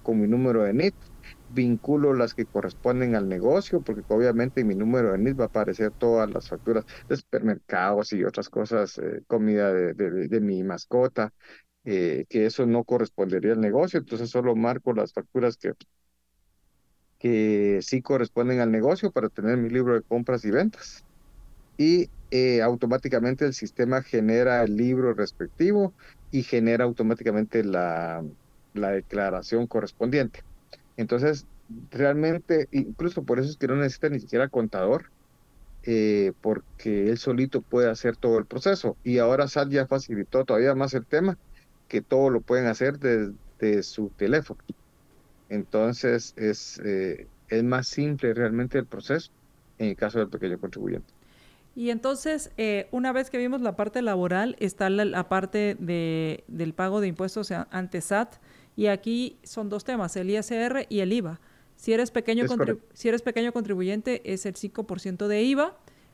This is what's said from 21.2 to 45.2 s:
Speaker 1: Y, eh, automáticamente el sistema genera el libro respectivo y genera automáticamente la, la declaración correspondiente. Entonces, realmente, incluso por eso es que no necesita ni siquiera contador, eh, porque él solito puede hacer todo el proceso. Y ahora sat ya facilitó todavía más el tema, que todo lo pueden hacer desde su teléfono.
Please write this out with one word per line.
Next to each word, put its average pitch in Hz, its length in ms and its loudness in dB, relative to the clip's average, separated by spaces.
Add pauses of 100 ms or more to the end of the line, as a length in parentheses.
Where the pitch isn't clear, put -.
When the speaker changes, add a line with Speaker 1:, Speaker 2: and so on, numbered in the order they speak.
Speaker 1:
Y, 170 300 4 (220)
eh, 127 280 4
automáticamente 123 840 0
el 135 100 0
sistema 127 480 0
genera 120 640 4
el 104 120 0
libro 123 380 2
respectivo 175 800 0 (380)
y 131 100 0
genera 117 420 2
automáticamente 113 800 0
la, 85 600 -2 (520)
la 104 160 -2
declaración 98 800 -2
correspondiente. 117 720 -2 (560)
Entonces, 131 480 0 (440)
realmente, 151 800 0
incluso 151 500 -2
por 123 160 0
eso 135 100 0
es 151 80 -8
que 131 120 -2
no 131 80 0
necesita 143 340 0
ni 135 100 -2
siquiera 127 280 0
contador, 113 580 0 (800)
eh, 107 480 4 (100)
porque 104 640 -2
él 117 80 2
solito 127 460 0
puede 123 260 2
hacer 117 280 -2
todo 113 220 2
el 104 60 0
proceso. 131 600 -2
Y 123 140 2
ahora 131 300 4
sat 139 220 0
ya 139 160 2
facilitó 131 580 -2
todavía 127 300 4
más 135 180 -2
el 127 140 -4
tema, 175 320 0 (480)
que 107 160 -2
todo 135 260 4
lo 117 140 2
pueden 123 240 2
hacer 131 320 0
desde 107 840 0
su 104 360 -6
teléfono. 139 420 0 (880)